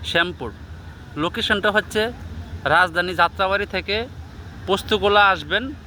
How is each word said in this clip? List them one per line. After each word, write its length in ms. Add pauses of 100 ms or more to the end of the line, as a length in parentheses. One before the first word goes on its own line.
শ্যামপুর। 460 (640)
লোকেশনটা 560
হচ্ছে 400 (540)
রাজধানী 500
যাত্রাবাড়ি 500
থেকে 420 (600)
পোস্তগোলা 600
আসবেন 460 (140)